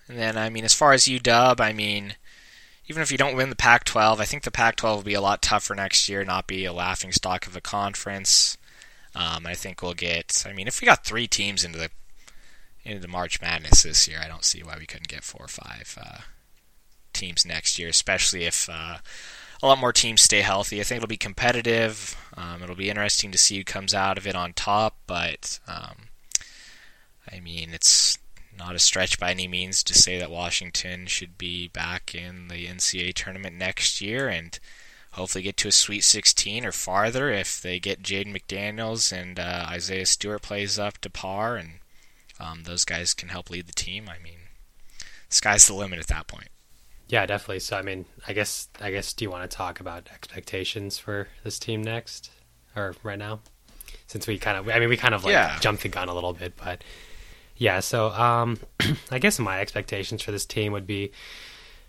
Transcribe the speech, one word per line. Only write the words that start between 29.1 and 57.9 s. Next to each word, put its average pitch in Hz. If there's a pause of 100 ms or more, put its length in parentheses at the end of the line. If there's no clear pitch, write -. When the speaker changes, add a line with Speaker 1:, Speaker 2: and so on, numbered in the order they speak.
Speaker 1:
by 90
any 90
means 90
to -
say 92
that 87
Washington 87
should 87
be 87
back 85
in 90
the 87
N 90
C 90
A 90
A 90
tournament 95
next 92
year 120
and 85 (540)
hopefully 92
get 98
to -
a 98
Sweet -
sixteen 104
or 107
farther 117
if 101
they 90
get 98
Jaden 101
McDaniels 107
and, 90
uh, 87
Isaiah 90
Stewart 104
plays 101
up 104
to 98
par 101
and, 82 (640)
um, 82
those 87
guys 87
can -
help 90
lead 87
the 87
team. 101
I 85
mean, 85 (880)
sky's -
the 104
limit 95
at 80
that 78
point. - (600)
Speaker 2:
Yeah, 117
definitely. 101
So, -
I 95
mean, 95 (200)
I 107
guess, - (120)
I 104
guess, 95
do -
you 98
wanna 90
talk 90
about 90
expectations 98
for 101 (160)
this 107
team 110
next 113 (440)
or 98
right 101
now? 107 (640)
Since -
we 104
kind 101
of, 95
I 113
mean, 117
we 120
kind 120
of, 98
like, 98
Speaker 1:
Yeah. 85
Speaker 2:
jumped 107
the -
gun 90
a 87
little 87
bit, 87
but 90 (720)
yeah. 98
So, 110